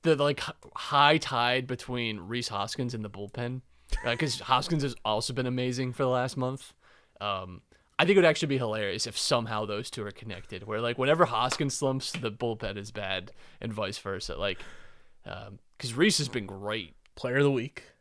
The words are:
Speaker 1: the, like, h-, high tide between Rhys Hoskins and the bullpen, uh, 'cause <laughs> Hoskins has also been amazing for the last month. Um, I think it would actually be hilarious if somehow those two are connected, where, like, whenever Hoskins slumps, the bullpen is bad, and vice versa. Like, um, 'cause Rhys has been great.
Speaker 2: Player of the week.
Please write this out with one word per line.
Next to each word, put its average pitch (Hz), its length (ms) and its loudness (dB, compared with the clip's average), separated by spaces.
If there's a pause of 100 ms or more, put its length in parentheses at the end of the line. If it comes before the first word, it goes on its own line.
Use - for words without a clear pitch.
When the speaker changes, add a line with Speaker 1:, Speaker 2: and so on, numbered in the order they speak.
Speaker 1:
the, 160 140 6
like, 143 320 2
h-, - 60 -10 (220)
high 147 420 6
tide 127 480 2
between 120 540 -4
Rhys 117 280 -4
Hoskins 113 460 -2
and 107 100 -6
the 104 60 -8
bullpen, 120 520 -8 (420)
uh, 120 120 2
'cause - 240 -2
<laughs> - 0 -
Hoskins 135 440 2
has 107 100 -2 (100)
also 110 280 0
been 127 140 -2
amazing 123 460 -2
for 139 120 -2
the 127 40 2
last 127 280 0
month. 131 360 -4 (480)
Um, 95 420 -4 (360)
I 151 60 6
think 190 120 6
it 190 40 10
would 170 60 8
actually 156 220 4
be 135 100 2
hilarious 107 480 -2
if 110 120 -6
somehow 110 480 0
those 104 240 -6
two 104 160 -6
are 101 60 -8
connected, 98 520 -12
where, 107 160 -4
like, 120 180 -2
whenever 151 260 6
Hoskins 127 500 0
slumps, 135 380 -2
the 113 180 -4
bullpen 110 460 -4
is 104 160 -10
bad, 95 400 -4 (280)
and 113 120 -6
vice 101 260 -4
versa. - 380 -6
Like, 92 240 -2 (640)
um, 101 340 -12 (200)
'cause 123 140 -6
Rhys 165 260 6
has 143 100 0
been 110 180 -6
great. 101 480 -6 (200)
Speaker 2:
Player 127 240 -2
of 143 60 6
the 143 60 6
week. 131 340 -4 (160)